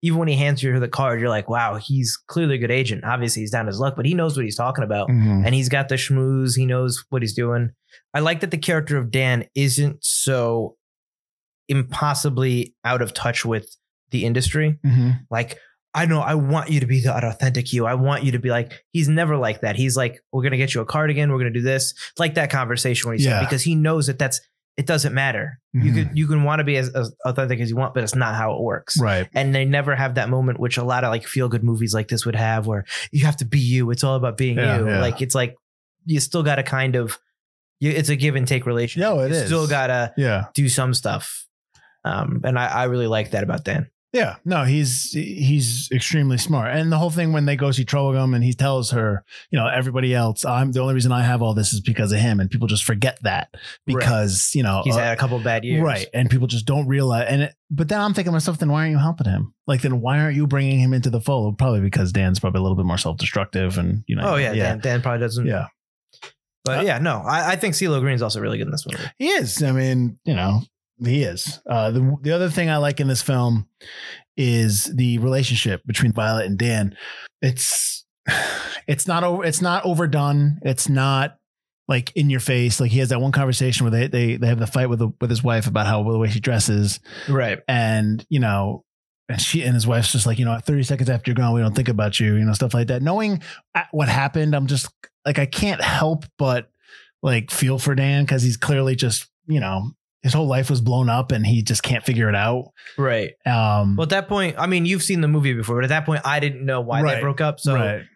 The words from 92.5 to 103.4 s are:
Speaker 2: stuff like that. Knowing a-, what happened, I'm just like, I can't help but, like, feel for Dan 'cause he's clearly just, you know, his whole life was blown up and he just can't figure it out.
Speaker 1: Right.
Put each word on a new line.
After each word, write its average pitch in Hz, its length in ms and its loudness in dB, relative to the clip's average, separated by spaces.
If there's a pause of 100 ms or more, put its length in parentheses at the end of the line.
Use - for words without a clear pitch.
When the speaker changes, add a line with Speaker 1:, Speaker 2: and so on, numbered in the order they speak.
Speaker 2:
stuff 120 220 0
like 120 140 2
that. 123 120 -2
Knowing 190 400 0 (340)
a-, 170 160 -2
what 151 200 0
happened, 143 440 2
I'm 139 120 0
just 131 240 -2 (340)
like, 147 140 0
I 139 80 2
can't 202 340 -2
help 156 460 0 (120)
but, 127 300 0 (540)
like, 123 280 0
feel 131 280 0
for 139 160 0
Dan 139 320 2
'cause 131 160 2
he's 120 160 2
clearly 135 360 2
just, 123 320 -2 (200)
you 156 140 2
know, 95 320 -2 (300)
his 131 120 2
whole 151 120 2
life 131 220 0
was 123 140 2
blown 123 260 2
up 117 240 0
and 110 140 0
he 113 160 4
just 107 200 -2
can't 120 220 -2
figure 117 240 2
it 104 60 2
out. 117 320 0 (320)
Speaker 1:
Right. 120 320 0 (160)